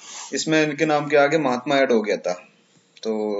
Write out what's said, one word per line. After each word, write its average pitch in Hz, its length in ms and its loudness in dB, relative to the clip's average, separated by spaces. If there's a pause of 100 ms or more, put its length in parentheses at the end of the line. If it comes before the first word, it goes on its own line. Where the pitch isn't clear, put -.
(320)
इसमें 156 360 0
इनके 151 180 -2
नाम 147 200 0
के 147 100 2
आगे 143 220 4
महात्मा 139 380 0
ऐड 131 160 4
हो 110 100 4
गया 101 140 -2
था, 90 160 -4 (680)
तो 110 80 -6 (300)